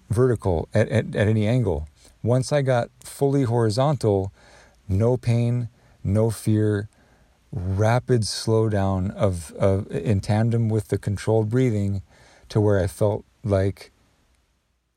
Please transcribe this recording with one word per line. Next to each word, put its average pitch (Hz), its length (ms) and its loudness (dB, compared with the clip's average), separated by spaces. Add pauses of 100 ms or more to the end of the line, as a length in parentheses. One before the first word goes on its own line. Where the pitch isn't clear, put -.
vertical 107 640 0
at, 110 160 2
at, - 260 -2
at 104 140 2
any 107 180 2
angle. 95 400 0 (340)
Once 120 300 0
I 147 120 2
got 127 260 0 (100)
fully 139 440 -2
horizontal, 113 880 0 (560)
no 110 260 2
pain, 120 540 -2 (340)
no 110 260 2
fear, 107 600 0 (640)
rapid 107 720 0
slowdown 101 920 0
of, 92 380 -4
of, 98 380 0
in 107 280 0
tandem 113 480 0
with 110 220 -2
the 101 80 0
controlled 107 520 0
breathing, 104 520 0 (480)
to 113 100 0
where 104 220 4
I 87 60 0
felt 104 360 -2 (200)
like 98 480 -2 (1040)